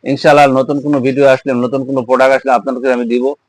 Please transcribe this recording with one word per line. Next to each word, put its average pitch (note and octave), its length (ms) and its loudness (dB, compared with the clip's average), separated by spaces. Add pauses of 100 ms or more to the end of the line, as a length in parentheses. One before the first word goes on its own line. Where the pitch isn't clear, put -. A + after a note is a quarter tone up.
ইনশাল্লাহ C#3+ 420 4
নতুন C3+ 340 -2
কোনো C#3+ 200 -2
ভিডিও C3+ 280 0
আসলে, C3 240 0
নতুন B2 320 -4
কোনো C3+ 180 -4
প্রোডাক্ট B2+ 340 2
আসলে C3 160 -2
আপনাদেরকে B2 400 -2
আমি A#2+ 120 -2
দিব। B2 300 -2 (140)